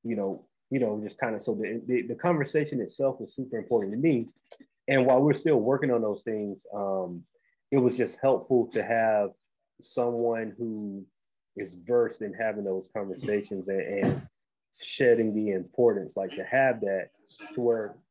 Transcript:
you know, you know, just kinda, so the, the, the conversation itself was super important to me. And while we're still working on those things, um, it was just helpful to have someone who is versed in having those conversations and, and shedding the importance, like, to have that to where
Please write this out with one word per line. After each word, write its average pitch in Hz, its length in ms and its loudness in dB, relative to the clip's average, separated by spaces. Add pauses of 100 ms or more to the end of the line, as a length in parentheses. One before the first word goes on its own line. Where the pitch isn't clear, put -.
you 113 120 -4
know, 98 300 -6 (240)
you 135 80 0
know, 107 240 0
just - 180 -12
kinda, 110 200 -4
so 110 140 -4
the, 107 320 -6
the, 123 160 0
the 120 120 -6
conversation 151 680 0
itself 135 400 -2
was 104 140 -12
super 120 240 -6
important 104 340 0
to 113 60 -4
me. 135 300 2 (580)
And 135 180 4
while 131 160 8
we're 143 140 6
still 143 260 4
working 131 300 0
on 117 100 4
those 104 220 -2
things, 104 420 -6 (100)
um, 95 500 -4 (460)
it 139 80 4
was 123 180 4
just 120 240 -2
helpful 127 520 2
to 107 100 -2
have 110 480 2 (520)
someone 117 760 -2
who 104 460 -8 (520)
is 92 180 -10
versed 113 480 0
in 101 120 -8
having 107 300 -4
those 95 300 -4
conversations 101 720 -4
and, 98 120 0 (240)
and - 240 0 (520)
shedding 113 540 4
the 107 180 0
importance, 98 640 0
like, 95 200 -4
to 95 80 -8
have 127 360 2
that 98 300 -2 (440)
to 123 60 -4
where 113 360 0 (140)